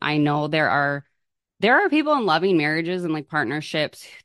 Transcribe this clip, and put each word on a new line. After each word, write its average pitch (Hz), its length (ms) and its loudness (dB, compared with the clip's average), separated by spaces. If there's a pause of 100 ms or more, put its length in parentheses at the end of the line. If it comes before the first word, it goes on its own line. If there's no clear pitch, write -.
I 151 160 -2
know 147 300 0
there 151 220 0
are, 143 360 0 (560)
there 240 180 4
are 403 80 2
people 302 280 2
in 240 100 0
loving 175 320 2
marriages 165 480 -2
and, 160 80 -2
like, 147 160 -8
partnerships 151 760 -4 (200)